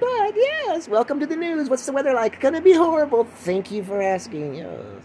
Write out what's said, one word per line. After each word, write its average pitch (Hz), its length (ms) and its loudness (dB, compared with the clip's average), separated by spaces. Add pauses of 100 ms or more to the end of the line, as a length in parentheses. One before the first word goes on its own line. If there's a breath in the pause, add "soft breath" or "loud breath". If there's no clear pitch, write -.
Butt. 453 340 0
Yes. 466 540 -2
Welcome 240 320 0
to 294 60 -2
the 311 100 -6
news. 320 320 -4
What's 254 160 -2
the 285 80 -6
weather 269 220 0
like? 226 260 -2
Gonna 320 220 0
be 370 100 10
horrible. 311 520 4
Thank 185 460 -4
you 202 140 -6
for 196 160 -4
asking. 185 540 -4
Yes, 101 500 -12